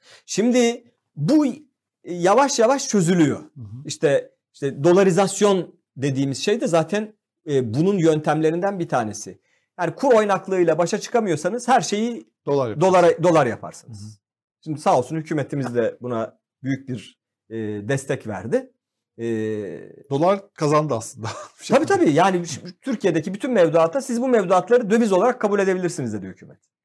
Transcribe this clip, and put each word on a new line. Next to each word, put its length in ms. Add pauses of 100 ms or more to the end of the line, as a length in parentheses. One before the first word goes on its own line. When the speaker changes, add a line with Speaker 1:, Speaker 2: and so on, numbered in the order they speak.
(260)
Speaker 1:
Şimdi 580 (320)
bu 300 (580)
yavaş 560
yavaş 280
çözülüyor. 520
Speaker 2:
Hı 220
hı. 240
Speaker 1:
İşte, 460 (220)
işte 300
dolarizasyon 920 (220)
dediğimiz 400
şey 240
de 60
zaten, 460 (360)
e, 240
bunun 240
yöntemlerinden 840
bir 100
tanesi. 520 (380)
Yani 160
kur 180
oynaklığıyla 640
başa 220
çıkamıyorsanız 680
her 140
şeyi 500 (140)
Speaker 2:
Dolar 240
yaparsınız. 240
Speaker 1:
dolara, 300
dolar 220
yaparsınız. 560
Speaker 2:
Hı 40
hı. 160 (420)
Speaker 1:
Şimdi 180
sağ 180
olsun 160
hükümetimiz 600
de 260
buna 380 (240)
büyük 260
bir, 300 (300)
e, 80 (300)
destek 400
verdi. 440 (460)
E, 80 (840)
Speaker 2:
Dolar 440
kazandı 420
aslında. 320 (180)
<laughs> 220
Speaker 1:
Tabii, 180
tabii. 260
Yani 360
ş-, 140 (200)
Türkiye'deki 520
bütün 180
mevduata 500
siz 200
bu 60
mevduatları 640
döviz 220
olarak 300
kabul 180
edebilirsiniz 540
dedi 140
hükümet. 320 (260)